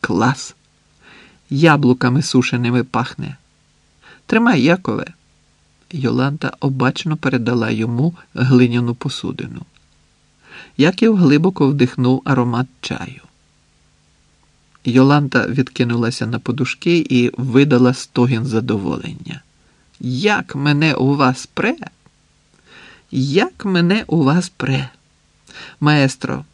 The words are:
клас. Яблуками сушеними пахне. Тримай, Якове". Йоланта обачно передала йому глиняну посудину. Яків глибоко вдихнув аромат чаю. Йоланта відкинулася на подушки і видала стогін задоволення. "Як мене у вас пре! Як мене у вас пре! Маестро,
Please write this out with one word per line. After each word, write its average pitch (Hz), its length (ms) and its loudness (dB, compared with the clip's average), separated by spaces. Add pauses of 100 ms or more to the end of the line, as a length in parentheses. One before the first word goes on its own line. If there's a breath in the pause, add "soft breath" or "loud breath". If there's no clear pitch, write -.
клас. - 540 -2 (960 soft breath)
Яблуками 135 720 4
сушеними 123 640 0
пахне. 123 520 -6 (880 soft breath)
Тримай, 220 360 4
Якове". 160 440 0 (840)
Йоланта 131 680 -2
обачно 135 560 -2
передала 120 540 -2
йому 117 440 -2 (200 loud breath)
глиняну 120 600 2
посудину. - 680 -10 (1160 loud breath)
Яків 185 400 2
глибоко 160 520 4
вдихнув 131 560 0
аромат 123 420 0 (140)
чаю. - 420 -12 (1600)
Йоланта 131 600 4
відкинулася 120 800 -2
на 117 120 -4
подушки 127 720 -2
і 123 260 2
видала 127 580 4
стогін 123 500 -2
задоволення. 107 960 -4 (580)
"Як 151 540 -2
мене 147 400 0
у 139 220 0
вас 131 300 0
пре! 233 300 -4 (1300 soft breath)
Як 143 540 -2
мене 190 420 0
у 160 160 0
вас 160 260 0
пре! 135 420 -6 (920 loud breath)
Маестро, 143 720 0